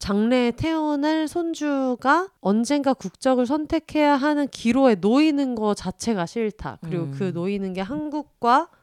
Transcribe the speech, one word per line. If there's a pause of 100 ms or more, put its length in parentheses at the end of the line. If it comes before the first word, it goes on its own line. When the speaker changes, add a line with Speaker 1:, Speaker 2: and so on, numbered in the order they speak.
Speaker 1:
장래에
태어날
손주가 (120)
언젠가
국적을
선택해야
하는
기로에
놓이는
거
자체가
싫다.
그리고
그
Speaker 2:
음.
Speaker 1:
놓이는
게
한국과 (140)